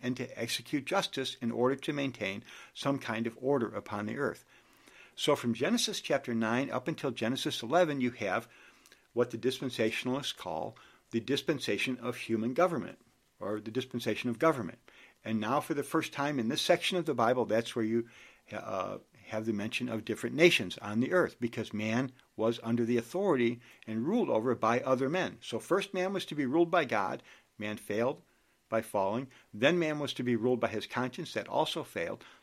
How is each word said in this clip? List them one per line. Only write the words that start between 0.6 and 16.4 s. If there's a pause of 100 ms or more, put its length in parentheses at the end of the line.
justice
in
order
to
maintain (320)
some
kind
of
order
upon
the
earth. (680)
So
from
Genesis
chapter
nine
up
until
Genesis
eleven,
you
have (640)
what
the
dispensationalists
call (320)
the
dispensation
of
human
government, (400)
or
the
dispensation
of
government. (480)
And
now
for
the
first
time
in